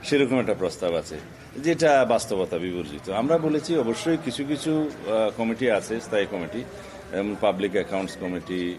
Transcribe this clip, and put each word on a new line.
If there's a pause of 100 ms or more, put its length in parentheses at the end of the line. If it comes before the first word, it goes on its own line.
সেরকম
একটা
প্রস্তাব
আছে, (420)
যেটা
বাস্তবতা
বিবর্জিত।
আমরা
বলেছি
অবশ্যই
কিছু
কিছু, (180)
আহ,
কমিটি
আছে,
স্থায়ী
কমিটি, (480)
যেমন
পাবলিক
অ্যাকাউন্টস
কমিটি